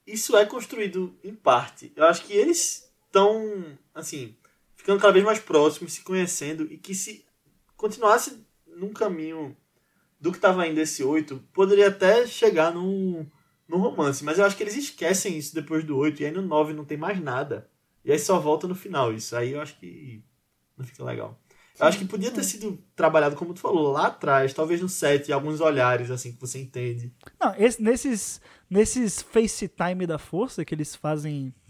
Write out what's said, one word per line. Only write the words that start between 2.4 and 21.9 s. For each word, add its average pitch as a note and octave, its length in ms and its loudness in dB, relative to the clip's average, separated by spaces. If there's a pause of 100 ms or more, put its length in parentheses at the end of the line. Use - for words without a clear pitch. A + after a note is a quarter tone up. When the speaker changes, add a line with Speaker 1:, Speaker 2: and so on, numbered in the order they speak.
Speaker 1:
tão, G3+ 680 2 (160)
assim, C#3 400 -12 (400)
ficando G3 260 2
cada G3+ 120 8
vez F#3+ 120 8
mais G#3+ 140 2
próximos, D#3 540 2
se - 100 -12
conhecendo, D#3+ 680 -4
e D#3+ 60 -18
que G3 160 -12
se G#3+ 300 -10 (520)
continuasse A3 680 2 (240)
num F3+ 260 -10
caminho D#3+ 600 -6 (640)
do E3+ 140 -2
que F3+ 60 -14
tava F3+ 280 4
indo D#3 140 -2
esse D3+ 240 -4
oito, C#3+ 380 -2 (100)
poderia G3 360 6
até G3+ 380 4
chegar E3+ 460 2
num, F3+ 540 -4 (420)
num E3+ 100 -2
romance. D3 460 0
Mas D#3+ 140 -2
eu G3+ 80 6
acho G3 100 0
que - 60 -6
eles G3+ 140 -6
esquecem F#3 600 -2
isso D3+ 180 -10
depois D#3 300 -4
do D3 140 -4
oito, D3 240 0
e - 40 -2
aí D3+ 60 -4
no F#3 100 -6
nove D#3 300 0
não D3+ 120 -10
tem D3 120 -8
mais F#3 240 -6
nada. C3+ 480 -6 (360)
E C3+ 60 0
aí D3+ 80 4
só F#3 220 2
volta D#3 260 0
no F3+ 80 -6
final C#3+ 380 -2
isso. A2 240 -10
Aí B2 160 -4
eu D3 80 -8
acho D3 180 -14
que D3+ 460 -18 (540)
não C3 80 -12
fica - 180 -16
legal. A2+ 340 -10 (420)
Eu D3 60 6
acho F#3 120 4